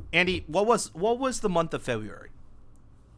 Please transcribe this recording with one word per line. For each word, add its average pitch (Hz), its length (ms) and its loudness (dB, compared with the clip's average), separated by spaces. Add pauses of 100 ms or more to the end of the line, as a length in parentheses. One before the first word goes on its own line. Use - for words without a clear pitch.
(120)
Andy, 180 340 4
what 185 200 2
was, 226 280 2
what 220 240 0
was 254 220 0
the 214 80 2
month 165 240 2
of 135 100 -4
February? 107 460 -4 (880)